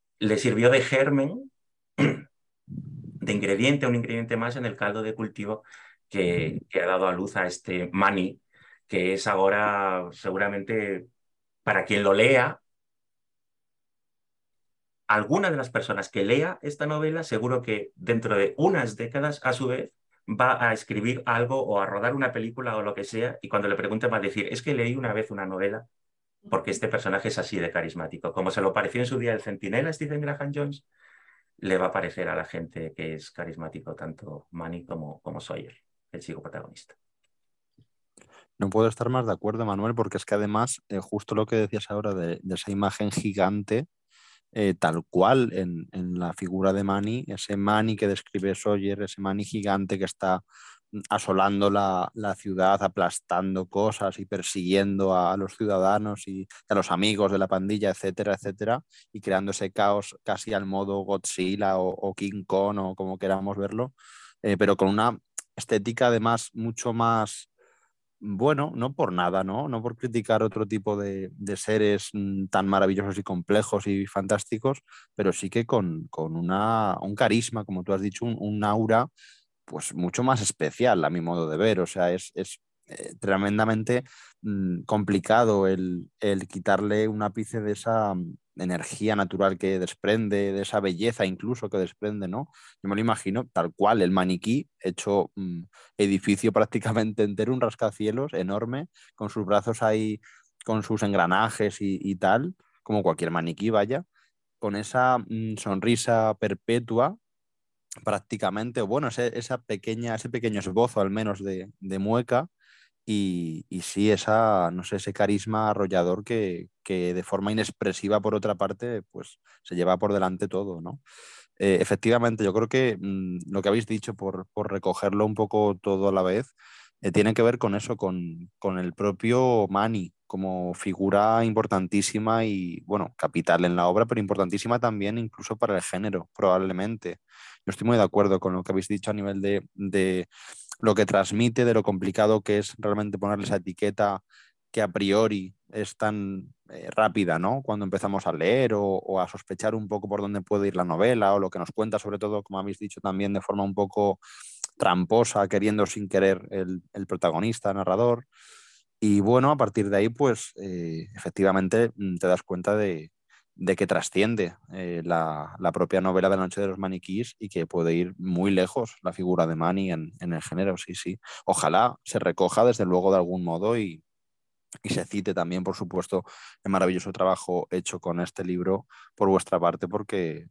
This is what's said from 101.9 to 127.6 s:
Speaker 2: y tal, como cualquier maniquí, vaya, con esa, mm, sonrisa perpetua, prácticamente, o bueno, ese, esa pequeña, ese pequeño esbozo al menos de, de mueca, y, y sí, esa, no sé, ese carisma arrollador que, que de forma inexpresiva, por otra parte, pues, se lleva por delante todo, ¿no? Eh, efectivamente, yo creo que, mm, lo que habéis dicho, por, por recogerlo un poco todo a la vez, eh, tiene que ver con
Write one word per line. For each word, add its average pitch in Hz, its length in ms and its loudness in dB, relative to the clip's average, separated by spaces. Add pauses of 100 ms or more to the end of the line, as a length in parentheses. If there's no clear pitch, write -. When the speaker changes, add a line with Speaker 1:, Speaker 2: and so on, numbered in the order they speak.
Speaker 2:
y 98 140 -2
tal, 117 400 2 (280)
como 107 200 0
cualquier 85 280 0
maniquí, 85 380 -2
vaya, 113 360 2 (540)
con 104 160 -4
esa, 127 440 2
mm, 110 380 -6
sonrisa 110 800 2
perpetua, 117 800 0 (840)
prácticamente, 107 800 -2
o 101 60 0
bueno, 131 220 -2
ese, 120 300 -2
esa 120 200 -6
pequeña, 113 560 -4
ese 113 140 -6
pequeño 113 300 -2
esbozo 101 420 2
al 98 100 2
menos 101 320 -2
de, 95 360 -6
de 95 200 -6
mueca, 120 500 2 (560)
y, 90 640 -2
y 90 120 -8
sí, 104 300 2
esa, 104 600 4
no 90 120 -6
sé, 101 140 -6
ese 98 160 -6
carisma 107 580 0
arrollador 92 540 2
que, 92 440 -2 (140)
que 90 320 -2
de 90 80 -4
forma 101 280 -2
inexpresiva, 104 720 0
por 104 140 0
otra 104 200 0
parte, 101 560 -4
pues, - 280 -16 (240)
se 90 120 -10
lleva 90 220 4
por 101 160 2
delante 95 360 0
todo, 92 320 -6
¿no? 92 200 -12 (580)
Eh, 95 220 4
efectivamente, 113 640 2
yo 98 100 2
creo 113 160 2
que, 127 300 2
mm, 92 520 -4
lo 98 100 0
que 101 80 2
habéis 110 180 2
dicho, 110 280 -4
por, 92 380 -8
por 104 180 -4
recogerlo 98 540 0
un 107 100 0
poco 104 460 2
todo 98 280 2
a - 20 2
la 95 120 2
vez, 98 300 0 (480)
eh, 98 100 -2
tiene 104 220 4
que 117 100 2
ver 120 140 4
con 104 180 0